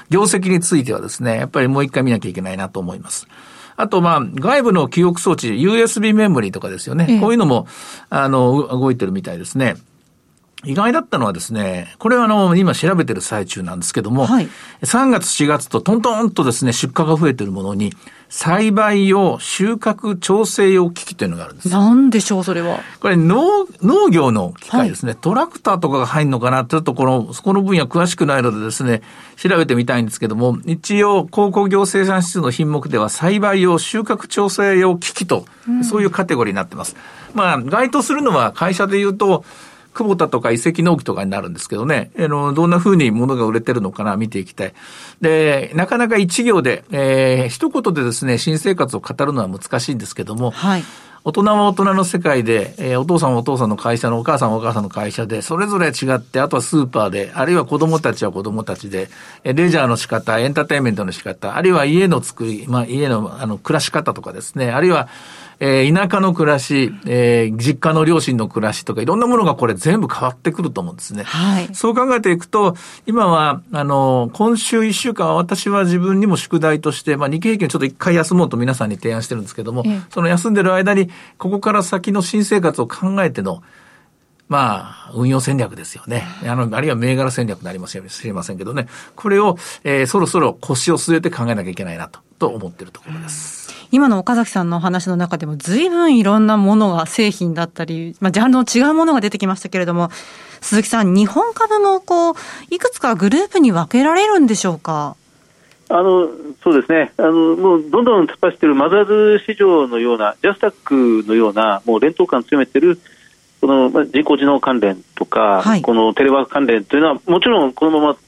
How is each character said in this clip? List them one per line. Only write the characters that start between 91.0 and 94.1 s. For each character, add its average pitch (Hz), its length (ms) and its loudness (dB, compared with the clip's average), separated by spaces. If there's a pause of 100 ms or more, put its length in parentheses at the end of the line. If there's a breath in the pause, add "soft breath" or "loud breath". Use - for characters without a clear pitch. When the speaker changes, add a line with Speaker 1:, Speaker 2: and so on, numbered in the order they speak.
Speaker 1:
え 160 60 0
て 170 100 -4
考 117 160 -4
え 117 80 0
な 101 80 -4
き 87 40 -12
ゃ 92 40 -8
い 90 40 -12
け 98 80 -10
な 85 120 -10
い - 20 -12
な 82 120 -12
と、 - 100 -20 (180)
と 147 120 -2
思 98 200 -10
っ - 20 -16
て 92 140 -20
る 90 60 -20
と - 100 -20
こ - 100 -20
ろ 160 80 -12
で 160 100 -16
す。 - 420 -16
Speaker 2:
う - 20 -18
ん。 - 40 -20 (140)
今 269 180 4
の 202 100 2